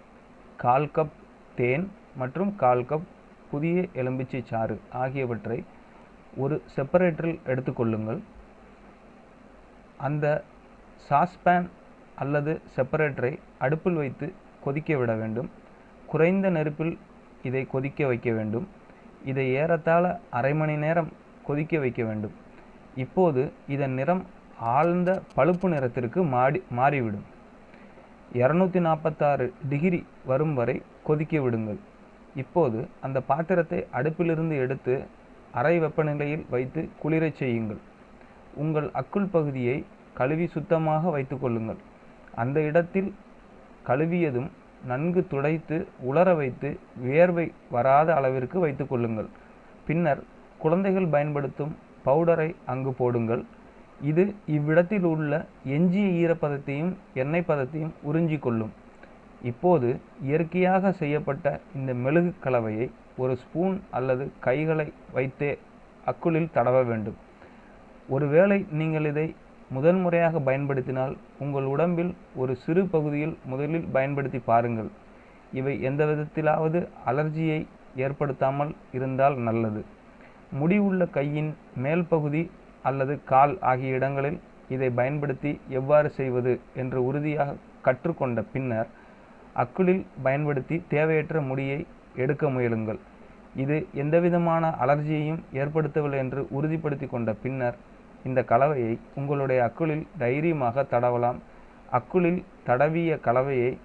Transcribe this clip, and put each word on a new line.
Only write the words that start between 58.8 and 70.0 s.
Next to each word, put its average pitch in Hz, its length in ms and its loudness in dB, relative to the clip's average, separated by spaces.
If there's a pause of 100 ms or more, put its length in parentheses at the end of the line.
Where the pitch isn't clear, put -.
இப்போது 127 580 2 (220)
இயற்கையாக 180 720 2
செய்யப்பட்ட 147 680 -2 (160)
இந்த 131 180 -4
மெழுகு 156 460 2
கலவையை 117 520 -2 (260)
ஒரு 127 180 0
ஸ்பூன் 180 460 -4 (100)
அல்லது 131 480 -2
கைகளை 156 540 -2 (200)
வைத்தே 135 460 -2 (460)
அக்குளில் 160 480 0
தடவ 127 320 4
வேண்டும். 113 300 -2 (920)
ஒருவேளை 160 640 4
நீங்கள் 156 340 0
இதை 151 300 -2 (340)
முதன்முறையாக 170 720 2